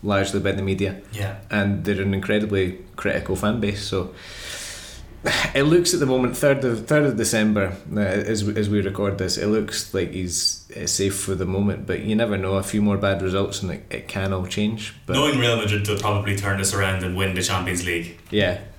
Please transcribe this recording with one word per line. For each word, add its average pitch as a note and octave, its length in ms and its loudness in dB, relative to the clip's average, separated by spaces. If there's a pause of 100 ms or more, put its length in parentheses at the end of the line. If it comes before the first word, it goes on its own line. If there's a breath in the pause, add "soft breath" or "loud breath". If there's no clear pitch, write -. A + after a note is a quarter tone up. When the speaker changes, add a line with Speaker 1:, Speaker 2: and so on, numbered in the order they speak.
Speaker 1:
largely G2 400 0
by G2 100 2
the F#2+ 100 0
media. F#2+ 380 0 (140)
Speaker 2:
Yeah. G2+ 240 -6 (120)
Speaker 1:
And G2 360 0
they're G2 160 0
an G2 120 2
incredibly G2 680 0 (180)
critical F#2+ 400 0
fan A2 240 0
base. G2+ 260 -2
So F#2+ 260 -2 (1400 loud breath)
it C#3 80 4
looks E3+ 300 6
at E3+ 80 2
the C#3+ 40 4
moment, B2+ 300 2
third C3+ 300 4
of, A2+ 200 0
third D3+ 200 4
of C3 100 2
December, G#2 640 2 (180)
uh, G#2+ 40 0
as, G#2 500 0
as G#2 200 0
we G#2 120 2
record G2 360 0
this, F#2 200 -2
it - 100 0
looks - 460 0
like F#2 180 0
he's, - 640 -4
uh, - 100 -6
safe G2 320 0
for - 180 -2
the F#2 100 0
moment. F#2+ 420 0
But F2 140 -2
you G#2+ 140 0
never G#2+ 220 2
know. F#2+ 180 0
A F#2+ 80 2
few G#2+ 180 0
more G2+ 160 4
bad G2 240 2
results F#2+ 400 0
and F#2 100 -4
it, - 180 -8
it - 200 -8
can G2 240 -2
all F#2 120 -2
change. G#2+ 480 -2 (120)
But C3 80 -2
Speaker 2:
Knowing C#3 260 2
Real A#2+ 160 4
Madrid, G2+ 300 0
they'll G2+ 140 0
probably G2+ 360 0
turn G2 220 0
this G2 160 0
around F#2+ 300 0
and F#2 120 -2
win F#2+ 200 0
the F#2 60 -2
Champions F2+ 440 -2
League. E2+ 340 -4 (120)
Speaker 1:
Yeah. G3+ 280 2 (200)